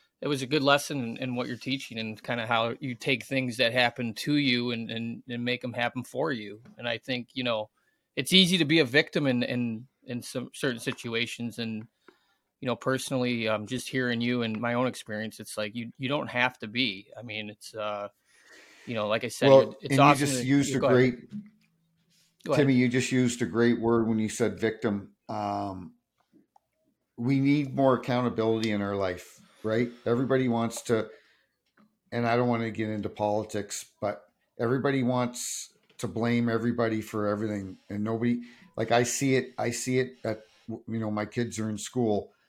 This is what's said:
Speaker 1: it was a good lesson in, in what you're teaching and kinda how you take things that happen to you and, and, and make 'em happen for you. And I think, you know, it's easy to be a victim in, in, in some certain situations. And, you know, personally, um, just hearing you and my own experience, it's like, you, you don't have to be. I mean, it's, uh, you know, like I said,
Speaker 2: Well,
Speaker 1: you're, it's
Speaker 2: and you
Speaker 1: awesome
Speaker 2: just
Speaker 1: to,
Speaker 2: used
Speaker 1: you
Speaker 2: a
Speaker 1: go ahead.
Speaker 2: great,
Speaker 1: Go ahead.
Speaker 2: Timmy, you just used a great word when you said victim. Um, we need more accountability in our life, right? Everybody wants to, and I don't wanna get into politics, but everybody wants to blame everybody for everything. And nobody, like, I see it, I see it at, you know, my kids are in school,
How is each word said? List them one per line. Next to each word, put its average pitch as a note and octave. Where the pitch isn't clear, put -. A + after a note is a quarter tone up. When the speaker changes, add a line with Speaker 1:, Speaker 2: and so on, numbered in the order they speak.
Speaker 1:
it -
was C#3
a C3+
good D3
lesson C#3+
in, A#2
in B2+
what B2
you're B2
teaching B2+
and A2
kinda A#2
how A#2
you B2+
take A#2
things C3
that A#2
happen A#2+
to D3
you B2
and, A2+
and, A2+
and A#2+
make B2
'em B2
happen A#2+
for D3
you. G#2+
And A#2+
I A#2
think, B2
you C3
know, A2+
it's C#3+
easy F#3
to D#3+
be D#3+
a D3+
victim D3
in, B2
in, A#2+
in A#2+
some B2
certain B2
situations. A#2
And, A2+
you C#3
know, A#2
personally, B2
um, G#2+
just A#2+
hearing B2
you A#2+
and A2
my A#2
own B2
experience, G#2+
it's -
like, G#2+
you, A#2
you C3
don't C#3+
have B2
to A#2
be. G#2
I A2
mean, G#2+
it's, -
uh, G#2
you B2
know, G#2
like A2
I A#2+
said, -
Speaker 2:
Well, C3+
Speaker 1:
you're, -
it's -
Speaker 2:
and C3+
you C3+
Speaker 1:
awesome C#3+
Speaker 2:
just C3
Speaker 1:
to, B2
Speaker 2:
used C#3
Speaker 1:
you B2+
Speaker 2:
a A#2+
Speaker 1:
go C#3
ahead. B2
Speaker 2:
great, B2
Speaker 1:
Go -
ahead. C#3+
Speaker 2:
Timmy, C3+
you B2
just B2
used B2+
a A#2
great A#2
word A#2
when A2+
you A2
said G#2
victim. G#2+
Um, G2+
we C3+
need C#3
more C3
accountability A2+
in G2+
our G2+
life, F#2
right? A#2
Everybody C3
wants A#2
to, A2
and A#2+
I A#2
don't B2
wanna A#2
get G#2+
into G#2+
politics, G#2
but -
everybody C3
wants B2
to -
blame A#2
everybody A2+
for G#2+
everything. G#2
And G#2
nobody, A#2
like, A2+
I A#2+
see C3
it, B2
I A#2
see B2+
it B2+
at, A2
you A2
know, A2
my G#2+
kids A#2
are A2
in G#2+
school, G#2+